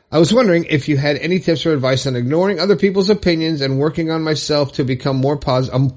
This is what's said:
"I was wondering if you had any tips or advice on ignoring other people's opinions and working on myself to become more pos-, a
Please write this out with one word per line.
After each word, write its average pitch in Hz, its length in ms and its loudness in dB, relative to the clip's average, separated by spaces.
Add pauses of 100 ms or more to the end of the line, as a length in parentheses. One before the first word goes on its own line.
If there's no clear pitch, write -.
(120)
"I 151 60 2
was 170 140 4
wondering 190 360 2
if 151 200 -2
you 147 80 2
had 147 200 0
any 175 240 -2
tips - 260 -2
or 160 60 2
advice 131 340 0
on 131 80 -2
ignoring 160 460 0
other 196 160 2
people's 196 340 2
opinions 160 520 0
and 135 180 0
working 160 320 -2
on 160 100 -2
myself 147 520 -2
to 143 100 0
become 135 320 -2
more 139 220 0
pos-, 131 320 0
a 135 260 2